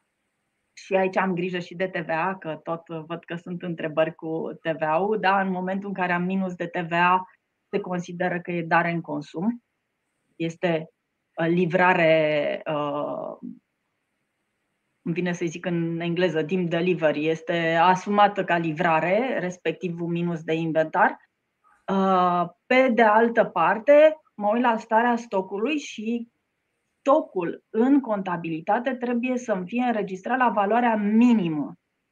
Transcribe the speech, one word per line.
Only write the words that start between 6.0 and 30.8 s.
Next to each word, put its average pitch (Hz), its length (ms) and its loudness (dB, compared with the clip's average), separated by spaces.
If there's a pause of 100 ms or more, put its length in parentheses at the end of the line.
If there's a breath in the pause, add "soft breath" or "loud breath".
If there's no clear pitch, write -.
am 175 120 0
minus 185 300 -2
de 175 140 -6
T 170 100 -8
V 170 140 -6
A, 180 340 2 (440 loud breath)
se 196 100 -2
consideră 180 600 -4
că 175 100 -10
e 170 100 -4
dare 170 300 2
în 170 100 -2
consum. 160 640 -6 (720)
Este, 165 540 -4 (460)
uh, 170 120 -2
livrare, 160 1160 2
uh, 147 720 -6 (1600)
îmi 175 120 -4
vine 180 200 -2
să-i 175 140 -6
zic 175 180 -8
în 170 340 -2
engleză, 170 420 0
deemed 175 280 -2
delivery, 160 580 0
este 165 480 -2
asumată 196 680 4
ca 175 140 0
livrare, 170 840 0
respectiv 170 640 -6
un 170 100 -4
minus 170 320 -2
de 160 100 -2
inventar. 165 640 0 (720 soft breath)
Uh, 180 540 2 (200)
pe 254 240 4
de 226 140 4
altă 226 400 4
parte, 226 720 6 (180)
mă 208 140 -4
uit 233 140 0
la 233 160 2
starea 233 380 2
stocului 214 640 -4
și 233 500 -6 (720)
stocul 277 680 0
în 262 300 4
contabilitate 196 960 -4
trebuie 247 420 -2
să-mi 190 300 -4
fie 240 160 -4
înregistrat 214 540 -4
la 247 120 4
valoarea 220 460 2